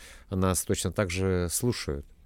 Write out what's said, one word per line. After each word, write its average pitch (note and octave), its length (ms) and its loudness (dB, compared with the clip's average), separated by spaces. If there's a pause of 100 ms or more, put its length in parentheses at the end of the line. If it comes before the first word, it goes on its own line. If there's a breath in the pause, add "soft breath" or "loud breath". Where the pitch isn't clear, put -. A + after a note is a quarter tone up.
(300 loud breath)
нас F#2 340 2
точно F#2+ 280 0
так G2 180 0
же F#2 400 2
слушают. D#2+ 560 -2 (200)